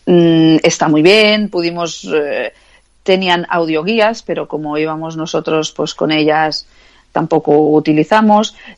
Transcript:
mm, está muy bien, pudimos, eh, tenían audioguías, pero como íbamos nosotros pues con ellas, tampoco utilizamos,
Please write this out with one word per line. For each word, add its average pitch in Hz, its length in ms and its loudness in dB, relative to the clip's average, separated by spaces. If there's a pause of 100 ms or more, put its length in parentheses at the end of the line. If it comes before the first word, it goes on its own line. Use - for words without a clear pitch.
mm, 165 580 4
está 165 260 0
muy 151 120 2
bien, 208 480 2
pudimos, 170 640 -6
eh, 139 400 -4 (500)
tenían 185 460 0
audioguías, 180 760 0
pero 160 240 -6
como 151 300 -6
íbamos 160 400 -6
nosotros 156 540 -4
pues - 240 -8
con 160 160 -2
ellas, 156 560 -2 (440)
tampoco 156 600 0
utilizamos, 208 840 2 (220)